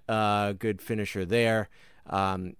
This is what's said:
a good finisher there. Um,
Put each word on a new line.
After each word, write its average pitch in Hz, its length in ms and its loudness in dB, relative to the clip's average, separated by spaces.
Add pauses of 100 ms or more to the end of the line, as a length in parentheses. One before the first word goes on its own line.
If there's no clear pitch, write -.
a 104 520 2
good 104 200 -2
finisher 104 460 -4
there. 113 440 2 (380)
Um, 95 520 -2